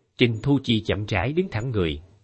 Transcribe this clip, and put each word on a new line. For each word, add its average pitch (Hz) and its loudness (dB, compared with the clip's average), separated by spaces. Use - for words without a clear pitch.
Trình 120 4
Thu 139 4
Chi 110 2
chậm 101 -2
rãi 107 -2
đứng 185 -2
thẳng 117 -4
người 82 -2